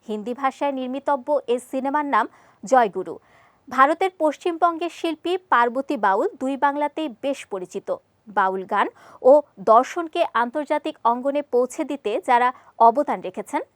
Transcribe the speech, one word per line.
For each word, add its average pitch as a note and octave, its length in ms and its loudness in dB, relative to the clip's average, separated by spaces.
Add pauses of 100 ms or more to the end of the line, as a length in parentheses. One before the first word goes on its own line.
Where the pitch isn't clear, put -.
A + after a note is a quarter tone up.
হিন্দি G#3+ 340 -8
ভাষায় C#4 380 -2
নির্মিতব্য B3+ 480 -4 (260)
এই B3 60 -2 (100)
সিনেমার C#4 360 -4 (100)
নাম A3+ 100 2 (380)
জয়গুরু। F#3+ 520 2 (520)
ভারতের D4+ 440 2 (100)
পশ্চিমবঙ্গের E4+ 800 -2
শিল্পী E4 340 -4 (200)
পার্বতী A#3+ 420 0 (100)
বাউল G#3 220 2 (140)
দুই C4+ 140 -4 (100)
বাংলাতেই D4 440 -2 (140)
বেশ C4+ 160 -4 (120)
পরিচিত। F#3+ 360 -10 (400)
বাউল F#3+ 440 0
গান G3+ 160 0 (340)
ও B3+ 100 8 (400)
দর্শনকে E4 500 2 (220)
আন্তর্জাতিক D4+ 520 -4 (160)
অঙ্গনে C#4 300 -2 (120)
পৌঁছে B3 280 0 (100)
দিতে A#3+ 200 -6 (180)
যারা B3 180 4 (400)
অবদান A#3 400 2
রেখেছেন G#3+ 340 -6 (140)